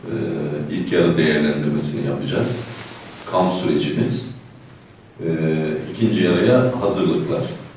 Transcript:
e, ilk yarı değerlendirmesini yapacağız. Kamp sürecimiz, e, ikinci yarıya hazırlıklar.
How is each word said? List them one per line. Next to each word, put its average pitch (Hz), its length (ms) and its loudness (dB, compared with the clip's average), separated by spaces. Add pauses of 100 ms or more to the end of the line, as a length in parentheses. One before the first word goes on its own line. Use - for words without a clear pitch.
e, - 80 -6 (580)
ilk - 200 -2
yarı 82 260 4
değerlendirmesini 76 880 0
yapacağız. - 520 -2 (720)
Kamp 92 200 2
sürecimiz, - 840 0 (880)
e, - 20 -2 (680)
ikinci 107 300 2
yarıya 123 580 4
hazırlıklar. - 600 2 (360)